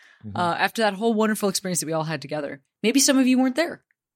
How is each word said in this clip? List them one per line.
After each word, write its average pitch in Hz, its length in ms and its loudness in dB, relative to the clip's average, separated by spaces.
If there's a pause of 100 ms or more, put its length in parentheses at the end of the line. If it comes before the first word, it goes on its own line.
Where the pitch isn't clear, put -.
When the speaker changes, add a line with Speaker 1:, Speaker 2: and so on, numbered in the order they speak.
(260)
Speaker 1:
Mm-hmm. 101 120 -10
Speaker 2:
uh, 175 160 0
after 202 300 0
that 208 100 2
whole 226 200 0
wonderful 214 360 0
experience 185 320 -4
that 156 40 -8
we 156 60 -6
all 160 140 -2
had 156 160 -6
together, 143 400 -8 (200)
maybe 226 200 2
some 277 160 4
of 262 100 4
you 254 100 4
weren't 254 200 0
there. - 260 -4 (320)